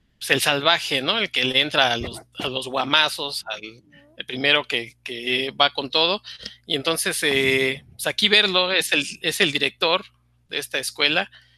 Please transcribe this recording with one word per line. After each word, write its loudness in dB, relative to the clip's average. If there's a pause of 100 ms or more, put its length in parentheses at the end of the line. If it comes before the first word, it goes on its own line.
(180)
pues, -6
el 4
salvaje, 2
¿no? 0
El -2
que -2
le 2
entra 2
a 0
los, -8 (160)
a -4
los -6
guamazos, 0
al, -10 (560)
el -14
primero 2
que, -6
que -4
va 2
con -6
todo. 2 (440)
Y -4
entonces, -2
eh, 2
pues, -8
aquí 0
verlo, 4
es 0
el, 0 (160)
es -2
el 2
director 0 (440)
de -6
esta -6
escuela, 0 (280)